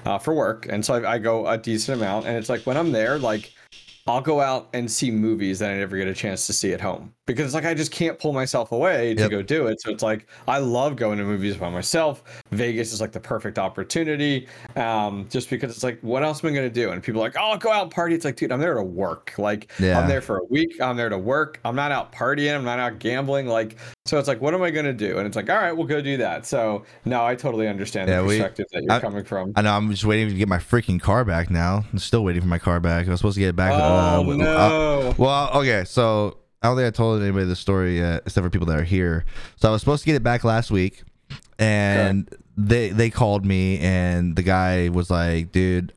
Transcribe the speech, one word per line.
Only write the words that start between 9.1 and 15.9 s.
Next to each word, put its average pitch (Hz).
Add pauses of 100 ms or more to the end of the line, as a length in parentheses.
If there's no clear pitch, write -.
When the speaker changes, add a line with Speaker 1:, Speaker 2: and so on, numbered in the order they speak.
Speaker 1:
to 110
Speaker 2:
Yep. 107
Speaker 1:
go 101
do 139
it. 110
So 113
it's 107
like, 110 (180)
I 127
love 131
going 107
to 101
movies 101
by 87
myself. 135 (300)
Vegas 113
is, 107
like, 107
the -
perfect 107
opportunity, 143 (300)
um, 104
just 127
because -
it's -
like, 120